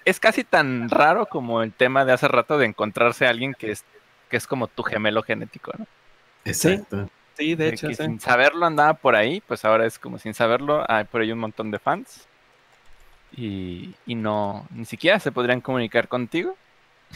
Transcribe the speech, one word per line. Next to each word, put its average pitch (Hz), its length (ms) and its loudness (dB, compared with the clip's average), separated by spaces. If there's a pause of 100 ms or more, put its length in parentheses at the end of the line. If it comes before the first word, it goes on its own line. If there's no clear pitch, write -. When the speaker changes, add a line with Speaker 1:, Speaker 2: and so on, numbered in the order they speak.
Speaker 1:
es 185 160 2
casi - 240 2
tan 127 460 0
raro 180 360 4
como 117 360 -2
el 110 100 -4
tema 131 320 2
de 131 80 4
hace 127 160 4
rato 123 300 2
de 131 80 4
encontrarse 110 600 0
a 123 40 6
alguien 123 240 -2
que 110 160 -8
es, - 140 -8 (440)
que - 80 -2
es 113 120 -4
como 135 180 -2
tu - 160 -10
gemelo 107 400 0
genético, - 560 -8
¿no? 220 80 -14 (560)
Speaker 2:
Exacto. 160 680 -2 (260)
Speaker 3:
Sí, 147 120 -4
sí, 170 60 -2
de 160 120 -2
Speaker 1:
De 160 80 2
Speaker 3:
hecho, 151 140 -8
Speaker 1:
que 127 60 -6
Speaker 3:
sí. 147 80 -6
Speaker 1:
sin 113 160 -4
saberlo 139 460 2
andaba 156 300 4
por 131 200 2
ahí, 123 320 0
pues - 200 -8
ahora 113 180 4
es 117 140 -4
como 120 200 -12
sin 110 140 -10
saberlo, 127 560 0
hay 110 160 0
por 113 160 -4
ahí 110 120 0
un 113 60 -6
montón 110 320 -8
de 104 80 -4
fans - 480 -6 (1040)
y, 98 640 -10 (120)
y 120 80 -6
no, 107 560 -4
ni 117 160 -12
siquiera 180 340 2
se 139 120 -4
podrían 123 280 0
comunicar 120 480 -2
contigo, 165 480 -4 (600)